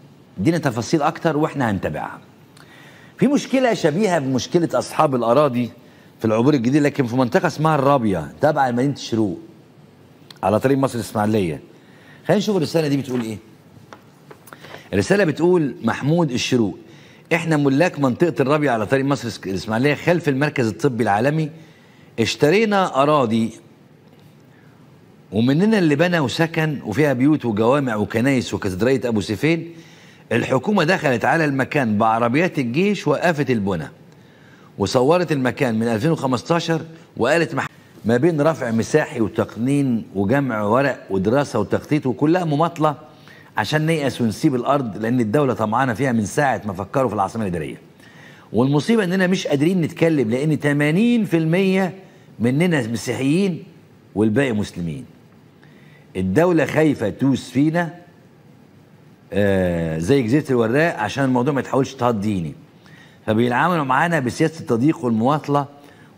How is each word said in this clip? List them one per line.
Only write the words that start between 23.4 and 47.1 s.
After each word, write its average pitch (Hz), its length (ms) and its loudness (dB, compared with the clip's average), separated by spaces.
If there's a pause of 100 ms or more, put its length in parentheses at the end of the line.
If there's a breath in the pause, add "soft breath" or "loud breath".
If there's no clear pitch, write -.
ومننا 147 460 2
اللي 156 180 4
بنى 175 240 2
وسكن 156 680 -2
وفيها 139 260 2
بيوت 135 320 2
وجوامع 117 520 0
وكنايس 113 580 0
وكاتدرائية 104 500 0
أبو 117 160 0
سيفين. 147 540 -2 (580 loud breath)
الحكومة 156 520 0
دخلت 147 400 0
على 156 200 2
المكان 131 540 0
بعربيات 120 600 0
الجيش 147 500 -2
وقفت 147 420 0
البنى 95 380 -2 (880 loud breath)
وصورت 139 540 2
المكان 127 460 0
من 113 100 0
ألفين 117 220 0
وخمستاشر 160 720 -2 (340 loud breath)
وقالت 139 380 0
مح-، 131 140 -4 (360 loud breath)
ما 113 120 2
بين 151 240 2
رفع 143 300 0
مساحي 123 500 0
وتقنين 117 920 -2
وجمع 110 480 0
ورق 120 480 0
ودراسة 110 480 0
وتخطيط 107 480 -2
وكلها 156 380 0
مماطلة 156 500 0 (640 loud breath)
عشان 156 300 0
نيأس 147 340 -2
ونسيب 123 340 0
الأرض، 123 420 -2
لأن 117 240 0
الدولة 120 340 2
طمعانة 110 400 0
فيها 127 180 0
من 113 140 2
ساعة 123 380 -2
ما 101 80 -6
فكروا 101 360 -2
في 101 60 -4